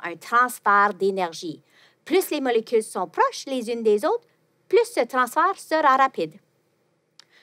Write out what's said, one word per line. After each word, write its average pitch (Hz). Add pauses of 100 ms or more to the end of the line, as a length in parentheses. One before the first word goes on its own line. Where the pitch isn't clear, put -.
un 170
transfert 208
d'énergie. 180 (420)
Plus 359
les 294
molécules 233
sont 190
proches 480
les 254
unes 233
des 208
autres, 453 (400)
plus 440
ce 302
transfert 262
sera 302
rapide. 226 (1080)